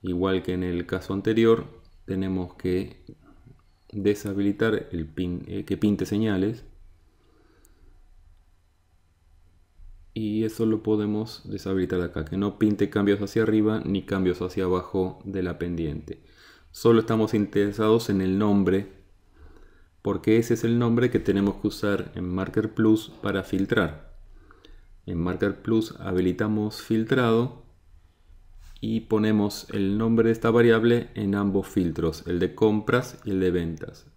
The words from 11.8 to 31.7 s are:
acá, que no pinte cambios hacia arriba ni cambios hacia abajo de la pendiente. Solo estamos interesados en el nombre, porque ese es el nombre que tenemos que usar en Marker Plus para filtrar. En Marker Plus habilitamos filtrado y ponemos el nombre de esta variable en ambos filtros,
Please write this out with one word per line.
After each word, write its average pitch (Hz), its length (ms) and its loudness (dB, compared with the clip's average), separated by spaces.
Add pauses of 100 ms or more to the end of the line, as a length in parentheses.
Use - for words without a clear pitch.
acá, 80 240 -6
que 80 120 -6
no 98 200 -2
pinte 104 320 2
cambios 101 320 2
hacia 107 220 -2
arriba 107 420 2
ni 95 180 -2
cambios 92 380 0
hacia 92 220 -4
abajo 92 640 -2
de 98 180 -6
la 87 160 -6
pendiente. 82 640 -6 (480)
Solo 113 300 4
estamos 110 320 0
interesados 107 760 2
en 98 120 2
el 95 180 2
nombre, 101 520 2 (1080)
porque 101 360 2
ese 117 180 2
es 113 80 -6
el 117 160 2
nombre 120 320 2
que 110 80 2
tenemos 98 380 0
que - 100 -4
usar 101 480 -2
en 90 180 -6
Marker 95 400 -2
Plus 110 360 2 (120)
para 98 220 -4
filtrar. 95 720 -2 (880)
En 92 140 -6
Marker 90 420 -2
Plus 110 380 0
habilitamos 104 840 -2
filtrado 117 840 0 (1120)
y 113 220 -2
ponemos 107 720 0
el 101 260 -2
nombre 113 300 4
de 113 60 4
esta 113 180 0
variable 117 640 4
en 101 200 -2
ambos 98 320 0
filtros, 82 600 -2